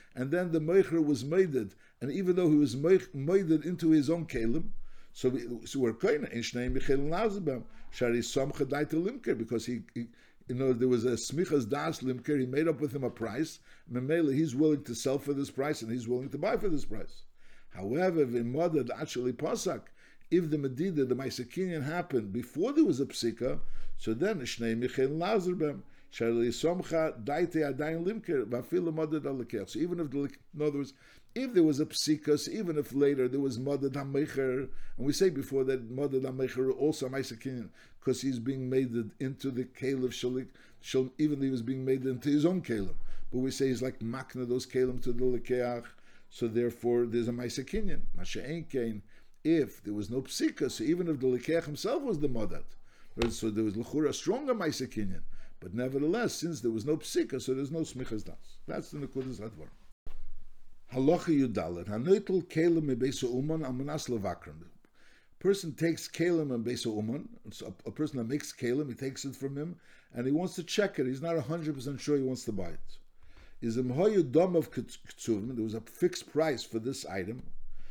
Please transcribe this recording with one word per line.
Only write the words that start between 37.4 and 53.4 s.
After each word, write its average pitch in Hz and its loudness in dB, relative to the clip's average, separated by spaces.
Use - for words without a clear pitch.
'cause 127 2
he's 131 0
being 131 -4
made 127 2
it 113 0
into 135 -2
the 120 -2
Caleb 127 -2
Shalik, 127 -2
Shal, 131 0
even 151 2
though 135 2
he 135 2
was 123 0
being 131 -4
made 131 2
into 131 0
his 147 4
own 180 4
Caleb. 104 0
But 127 0
we 131 0
say 135 2
he's 123 2
like 127 -4
Makna, 123 -6
those 127 0
Caleb 127 2
to 123 4
the 120 4
Lekeach, 123 2
so - -2
therefore 120 2
there's 117 0
a 120 0
Ma'aser 123 -6
Kinyan. - 4
Masha - 0
Ein - -4
Kain, 117 -2
if 156 2
there 104 -6
was 104 -4
no 127 -2
psika, - -2
so - -6
even 170 2
if 143 0
the 131 2
Lekeach 151 2
himself 202 -2
was 220 -2
the 143 2
Modad, 110 2
right, 117 2
so 113 -2